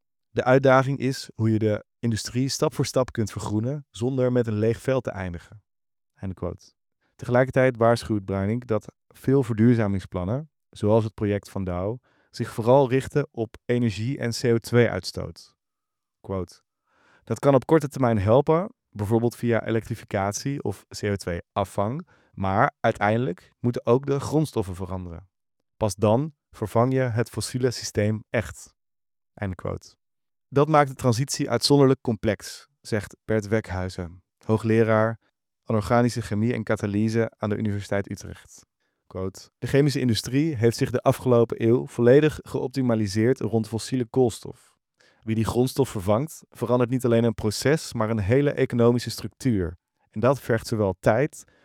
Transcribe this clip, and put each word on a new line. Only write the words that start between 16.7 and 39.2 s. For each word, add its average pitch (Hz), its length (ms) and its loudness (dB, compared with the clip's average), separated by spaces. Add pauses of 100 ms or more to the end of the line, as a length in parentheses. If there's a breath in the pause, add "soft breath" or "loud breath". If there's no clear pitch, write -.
"Dat - 160 -6
kan 143 160 4
op 127 100 4
korte 151 220 4
termijn 120 320 0
helpen, 143 540 4 (160)
bijvoorbeeld 113 460 0
via 117 300 0
elektrificatie 110 1000 -4
of - 240 -6
C - 160 -12
O 104 120 0
twee 87 260 -6 (100)
afvang, 104 560 -4 (260 soft breath)
maar 101 460 0
uiteindelijk 117 800 0
moeten 120 260 -4
ook 135 200 2
de 139 140 -2
grondstoffen 113 560 -2
veranderen. 90 540 -10 (480)
Pas 107 180 -2
dan 113 380 2 (180)
vervang 117 420 0
je 131 60 2
het 120 300 -2
fossiele 123 420 -2
systeem 107 580 -2
echt." - 460 -8 (580)
Einde 95 220 -6
quote. - 400 -10 (520)
"Dat 139 200 2
maakt 147 220 4
de 131 60 -12
transitie 131 540 -2
uitzonderlijk 131 520 4
complex," - 680 -4 (140)
zegt - 440 -6
Bert 107 220 -2
Wekhuizen, 92 760 -6 (220)
hoogleraar 110 720 2 (440)
anorganische 120 580 0
chemie 110 320 -2
en 113 100 -4
catalyse 110 720 0
aan 107 120 -4
de 104 80 -2
Universiteit 101 540 -4
Utrecht. - 540 -16 (420)
Quote, - 500 -10